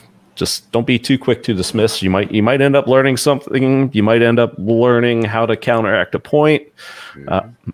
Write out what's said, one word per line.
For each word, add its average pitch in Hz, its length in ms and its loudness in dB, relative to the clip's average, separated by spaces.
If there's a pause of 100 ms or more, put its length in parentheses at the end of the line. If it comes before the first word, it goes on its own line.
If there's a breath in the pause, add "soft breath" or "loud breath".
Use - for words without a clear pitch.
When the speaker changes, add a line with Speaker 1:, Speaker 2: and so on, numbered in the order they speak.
(360)
Speaker 1:
just - 380 -8
don't 117 120 -2
be 123 140 0
too 131 180 0
quick - 260 -2
to 120 100 -2
dismiss. 107 480 -2
You 95 80 0
might, 98 220 0
you 107 120 0
might 131 160 2
end 139 160 2
up 139 120 2
learning 131 300 2
something. 135 760 0
You 107 100 2
might 113 180 4
end 117 180 4
up 117 180 0
learning 117 680 2
how 110 220 0
to 110 100 0
counteract 110 600 0
a - 40 -6
point, 151 440 0 (540 loud breath)
Speaker 2:
Yeah. 71 120 -20
Speaker 1:
uh, 95 180 -2 (260)